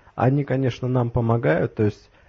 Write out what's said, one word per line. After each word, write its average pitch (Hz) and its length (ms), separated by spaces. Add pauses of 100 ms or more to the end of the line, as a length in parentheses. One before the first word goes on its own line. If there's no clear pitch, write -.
(140)
они, 139 300
конечно, 131 420
нам 123 240
помогают, 120 640
то 110 80
есть - 260 (200)